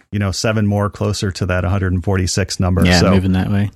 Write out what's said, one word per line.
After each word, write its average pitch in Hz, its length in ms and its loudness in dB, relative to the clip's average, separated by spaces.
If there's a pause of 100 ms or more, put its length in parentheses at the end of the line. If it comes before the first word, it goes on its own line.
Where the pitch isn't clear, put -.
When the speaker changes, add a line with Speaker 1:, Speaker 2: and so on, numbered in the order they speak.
(140)
Speaker 1:
you 104 60 -2
know, 101 120 -2
seven 110 340 -2
more 101 240 0
closer 104 420 -4
to 101 160 -6
that 90 180 0
a 92 40 0
hundred 95 240 0
and 90 100 -2
forty-six 95 560 -2
number. 92 260 2
Speaker 2:
Yeah, 90 160 4
Speaker 1:
So 95 100 4
Speaker 2:
moving 95 220 2
that 92 180 0
way. 101 240 0